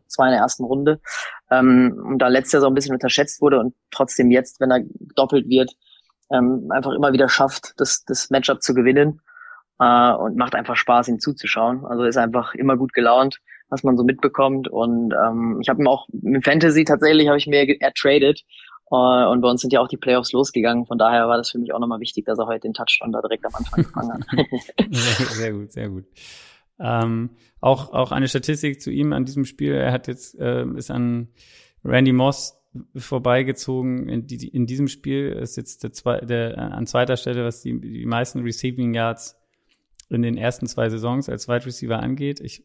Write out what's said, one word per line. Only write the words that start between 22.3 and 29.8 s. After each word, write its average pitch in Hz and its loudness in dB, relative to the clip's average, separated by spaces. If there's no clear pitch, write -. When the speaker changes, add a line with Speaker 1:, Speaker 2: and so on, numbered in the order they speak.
Speaker 1:
er 110 -4
heute 113 -4
den 110 -6
Touchdown - -4
da 113 -4
direkt - -6
am 113 -10
Anfang - -2
gefangen 120 -6
hat. 127 -10
Speaker 2:
<laughs> 135 -2
Sehr, 123 -2
sehr 113 -6
gut, 101 -10
sehr 110 -8
gut. 95 -10
Ähm, 117 -2
auch, 135 0
auch 127 -2
eine 135 0
Statistik 143 -4
zu - -10
ihm 147 0
an 135 -2
diesem 135 -4
Spiel. 143 -4
Er 131 0